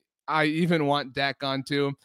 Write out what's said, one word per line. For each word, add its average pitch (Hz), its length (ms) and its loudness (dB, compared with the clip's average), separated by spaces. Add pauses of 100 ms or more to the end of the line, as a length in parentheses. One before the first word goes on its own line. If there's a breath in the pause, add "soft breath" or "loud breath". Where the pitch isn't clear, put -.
(260)
I 151 200 2
even 160 400 2
want 139 260 -2
Dak 139 260 -2
gone 135 240 -4
too." 143 300 -2 (120 soft breath)